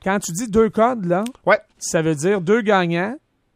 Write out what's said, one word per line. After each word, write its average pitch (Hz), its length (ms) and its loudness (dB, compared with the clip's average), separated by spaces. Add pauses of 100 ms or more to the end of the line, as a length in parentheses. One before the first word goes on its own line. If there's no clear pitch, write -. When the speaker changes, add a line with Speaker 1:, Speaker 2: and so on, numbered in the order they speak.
Speaker 1:
Quand 190 180 0
tu - 120 -8
dis 220 160 -8
deux 214 220 4
codes, 226 340 0
là, 175 200 0 (200)
Speaker 2:
Ouais. 202 140 4 (200)
Speaker 1:
ça - 220 -2
veut 160 140 2
dire 185 260 0
deux 208 220 2
gagnants. 190 520 0 (420)